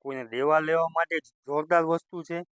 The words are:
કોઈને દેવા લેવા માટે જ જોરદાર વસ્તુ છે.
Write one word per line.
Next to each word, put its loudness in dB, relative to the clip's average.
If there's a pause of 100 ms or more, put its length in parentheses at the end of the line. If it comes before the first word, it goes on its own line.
કોઈને -8
દેવા 2
લેવા 0
માટે -2
જ -6 (180)
જોરદાર 2
વસ્તુ -4
છે. -8 (140)